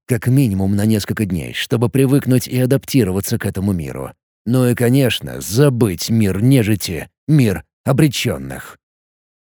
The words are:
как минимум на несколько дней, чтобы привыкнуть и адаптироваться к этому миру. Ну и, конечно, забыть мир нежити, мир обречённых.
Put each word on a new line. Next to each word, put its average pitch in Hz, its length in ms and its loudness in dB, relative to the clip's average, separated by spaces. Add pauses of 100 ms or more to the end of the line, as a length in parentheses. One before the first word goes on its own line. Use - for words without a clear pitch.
как 120 220 -2
минимум 101 480 2
на 101 100 2
несколько 110 380 0
дней, 78 300 -4
чтобы 117 340 -2
привыкнуть 131 580 2
и 127 140 -4
адаптироваться 120 760 0
к 110 100 -6
этому 98 260 -2
миру. 67 400 -8 (340)
Ну 123 220 2
и, 120 80 2
конечно, 120 640 0
забыть 113 680 0
мир 101 320 2
нежити, 107 680 0 (160)
мир 120 380 2 (200)
обречённых. 80 920 -4 (680)